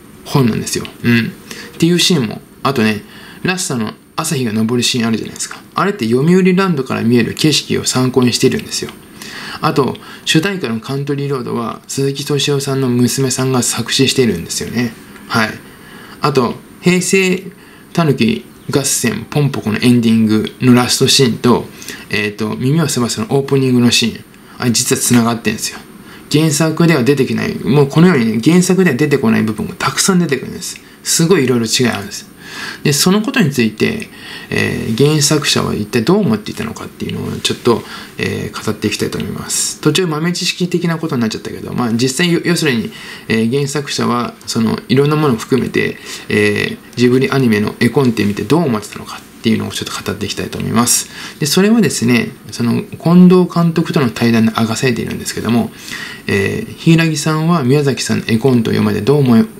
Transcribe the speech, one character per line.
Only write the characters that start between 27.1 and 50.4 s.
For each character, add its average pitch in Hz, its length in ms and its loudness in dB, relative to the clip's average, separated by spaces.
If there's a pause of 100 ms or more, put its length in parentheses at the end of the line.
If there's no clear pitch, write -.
て 131 120 2
き 117 80 -4
な 110 120 -4
い、 113 120 -4
も 143 240 2
う 139 60 2
こ 160 120 2
の 180 80 8
よ 180 60 4
う 139 40 2
に 117 140 2
ね、 113 100 -2
原 175 200 6
作 185 220 2
で 160 60 4
は 131 60 0
出 147 120 2
て 139 100 2
こ 117 120 0
な 110 80 2
い 110 40 2
部 110 100 0
分 95 160 -6
が 87 100 -10
た - 140 -2
く - 80 -4
さ 196 140 2
ん 180 40 4
出 175 80 2
て 135 120 -2
く - 80 -10
る - 40 -10
ん - 40 -10
で - 80 -14
す。 - 180 -12 (220)
す - 240 0
ご 180 120 4
い 135 60 2
色 123 120 2
々 113 100 0
違 123 180 0
い - 40 4
あ 98 100 -2
る 98 60 -10
ん - 20 -12
で - 60 -14
す。 - 220 -16 (480)
で、 151 100 2
そ 175 200 2
の 208 100 2
こ 269 100 -4
と - 80 0
に 156 100 2
つ 131 120 0
い 110 100 0
て、 - 360 -4 (420)
え 104 380 -2
ー、 113 80 -2
原 147 260 4
作 147 260 0
者 113 140 0
は 92 120 -2
一 104 120 -4
体 123 160 0
ど 175 140 4
う - 20 4
思 156 160 2
っ 104 40 0
て - 140 -10
い - 20 -18
た - 100 -8
の - 100 -8
か - 120 -12
っ - 20 -12
て - 160 -12
い - 100 -6
う 104 60 -6
の 98 160 -6
を - 20 -
ち - 140 -2
ょ - 40 -10
っ - 20 -12
と、 113 240 0 (360)
え 101 340 -6
ー、 - 120 -12
語 110 80 -2
っ - 20 -12
て 107 140 -2
い - 20 -4
き - 60 -4
た - 100 -4
い 87 40 -6
と - 80 -6
思 85 80 -6
い 87 40 -8
ま - 200 -8
す。 - 300 -4
途 156 120 2
中 180 140 0
豆 160 260 -2
知 175 140 -6
識 170 220 -2
的 175 200 -2
な 165 100 -2
こ 160 100 -6
と 147 80 -4
に 120 60 0
な 113 60 0
っ - 20 -6
ち - 60 -6
ゃ - 20 -8
っ - 40 -16
た - 80 -10
け - 80 -10
ど、 92 160 -10
ま 117 120 -2
あ、 110 60 -2
実 131 320 0
際、 170 80 2 (120)
要 170 120 2
す 151 80 -2
る 139 100 2
に、 113 160 -2 (380)
え 113 140 2
ー、 117 120 0
原 143 140 0
作 143 240 -6
者 117 140 -2
は 117 280 -2 (120)
そ - 140 -2
の 110 180 0 (100)
い - 80 2
ろ 139 100 6
ん 151 40 2
な 151 60 2
も 151 120 2
の 127 60 2
を - 20 0
含 117 260 0
め 92 60 -4
て、 104 280 -2 (320)
え 104 480 0
ー、 - 20 -14 (180)
ジ 120 120 4
ブ 127 120 4
リ 135 100 0
ア 139 80 0
ニ 131 100 4
メ 107 120 2
の 107 200 -2
絵 120 80 4
コ 139 140 2
ン 123 100 4
テ 104 120 0
見 101 100 -2
て 104 80 -6
ど 117 180 2
う 175 40 2
思 120 140 0
っ - 20 -8
て - 120 -14
た - 60 -12
の - 60 -14
か - 140 -16
っ - 240 -20
て 117 80 2
い 107 60 2
う - 20 0
の 101 100 -6
を - 20 -10
ち - 120 -8
ょ - 20 -10
っ - 20 -10
と - 180 -10
語 101 80 -4
っ 95 60 -10
て 101 80 -6
い - 20 -4
き - 60 -8
た 98 80 -6